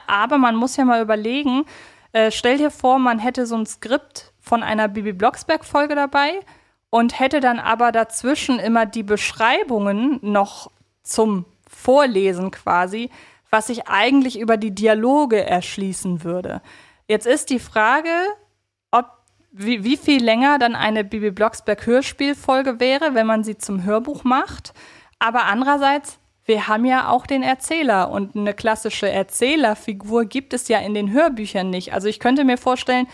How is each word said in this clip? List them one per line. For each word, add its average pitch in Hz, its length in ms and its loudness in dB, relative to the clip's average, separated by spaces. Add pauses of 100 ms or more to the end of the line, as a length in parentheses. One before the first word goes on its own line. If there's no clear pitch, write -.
Aber 226 320 2
man 240 160 4
muss 240 220 -2
ja 269 80 2
mal 240 180 4
überlegen, 247 600 0 (480)
äh, 220 180 4
stell 247 280 2
dir 294 120 2
vor, 262 300 2
man 240 180 2
hätte 247 260 -2
so 226 120 -4
ein 220 100 -4
Skript - 720 -6
von 233 220 -6
einer 214 240 -2
Bibi 208 260 -6
Blocksberg-Folge 294 840 -2
dabei 285 340 0 (600)
und 233 280 2
hätte 269 220 0
dann 247 180 2
aber 233 320 2
dazwischen 233 720 -2
immer 226 260 2
die 220 160 -8
Beschreibungen 226 1200 0
noch 202 480 -2 (320)
zum 208 420 0 (240)
Vorlesen 196 840 2
quasi, 190 580 -2 (400)
was 220 160 2
sich 233 220 -8
eigentlich 247 500 2
über 226 200 2
die 208 180 -6
Dialoge 220 680 2
erschließen 180 760 -4
würde. 175 400 -8 (460)
Jetzt 214 180 0
ist 277 240 0
die 254 80 0
Frage, 262 520 0 (840)
ob, 247 140 2 (440)
wie, 208 340 -4
wie 262 140 2
viel 277 240 2
länger 247 360 4
dann 233 160 0
eine 214 300 0
Bibi 208 260 -4
Blocksberg-Hörspielfolge 254 1500 0
wäre, 269 340 0
wenn 220 120 2
man 220 180 0
sie 214 140 -8
zum 190 260 -6
Hörbuch 233 400 -2
macht. 269 480 -2 (460)
Aber 226 260 0
andererseits, 277 720 0 (280)
wir 214 220 0
haben 220 160 2
ja 254 240 2
auch 254 180 0
den 269 160 -2
Erzähler 254 680 0
und 202 240 -6
eine 208 200 -2
klassische 214 560 -2
Erzählerfigur 214 1120 0
gibt 254 300 -6
es - 140 -6
ja 220 100 2
in 208 160 -4
den 208 160 -2
Hörbüchern 214 580 0
nicht. 185 240 -6
Also 196 160 -2
ich 214 100 -4
könnte 269 260 2
mir 254 120 4
vorstellen, 254 580 -2